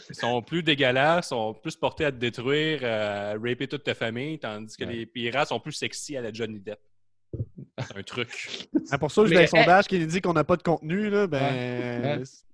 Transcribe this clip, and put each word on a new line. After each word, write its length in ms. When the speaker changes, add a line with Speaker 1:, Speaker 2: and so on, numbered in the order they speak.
Speaker 1:
sont 300
plus 220
dégueulasses, 640
sont 260
plus 220
portés 300
à 60
te 60
détruire, 640
euh, 540
à 20
raper 300
toute 160
ta 100
famille, 460
tandis 360
que 80
Speaker 2:
Ouais. 100
Speaker 1:
les 120
pirates 440
sont 100
plus 140
sexy 440
à 40
la 120
Johnny 260
Depp. 200
C'est 200
un 60
truc. 640
Speaker 2:
Ah, 80
pour 140
ça, 140
j'ai 100
Speaker 3:
Mais 60
Speaker 2:
un 20
Speaker 3:
Ed- 60
Speaker 2:
sondage 380
qui 120
nous 80
dit 140
qu'on 120
n'a 120
pas 100
de 80
contenu, 460
là, 180
ben, 160
Speaker 3:
Ouais. 760
Ouais. 80
Speaker 2:
c'est 180